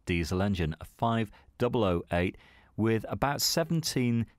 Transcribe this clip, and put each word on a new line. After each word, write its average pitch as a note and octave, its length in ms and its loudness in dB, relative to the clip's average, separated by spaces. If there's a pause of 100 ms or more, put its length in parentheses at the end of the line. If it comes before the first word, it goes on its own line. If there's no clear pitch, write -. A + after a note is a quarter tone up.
diesel F2 340 0
engine, F2+ 400 0
a E2+ 40 -14
five A2+ 460 -2 (280)
double B2 260 2
oh F2 180 2 (100)
eight, F2 240 0 (400)
with A2 320 2
about C#3 340 -2
seventeen C3 840 0 (120)